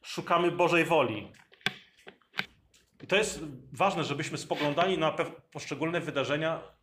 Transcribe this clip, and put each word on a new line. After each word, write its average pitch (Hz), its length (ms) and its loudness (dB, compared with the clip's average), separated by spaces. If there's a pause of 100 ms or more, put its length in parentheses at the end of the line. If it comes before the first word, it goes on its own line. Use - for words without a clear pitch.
szukamy 175 480 2
Bożej 170 340 4
woli. 123 480 2 (1700)
I - 40 -18
to 185 100 2
jest 208 240 0 (320)
ważne, 180 320 2
żebyśmy 143 340 -4
spoglądali 160 600 0
na 160 140 2
pew-, 160 200 -4 (200)
poszczególne 160 480 -4
wydarzenia 147 600 -2 (220)